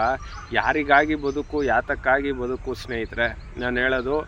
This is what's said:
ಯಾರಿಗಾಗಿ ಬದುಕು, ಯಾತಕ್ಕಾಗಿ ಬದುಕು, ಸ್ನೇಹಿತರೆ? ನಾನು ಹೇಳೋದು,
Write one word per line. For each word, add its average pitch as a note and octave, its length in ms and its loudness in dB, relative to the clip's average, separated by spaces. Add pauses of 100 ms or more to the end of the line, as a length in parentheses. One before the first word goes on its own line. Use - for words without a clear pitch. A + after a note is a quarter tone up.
(540)
ಯಾರಿಗಾಗಿ C#3+ 600 4
ಬದುಕು, C#3+ 480 -2
ಯಾತಕ್ಕಾಗಿ C3+ 680 2
ಬದುಕು, B2+ 420 -4
ಸ್ನೇಹಿತರೆ? A#2 840 -4
ನಾನು B2 200 0
ಹೇಳೋದು, C3 480 0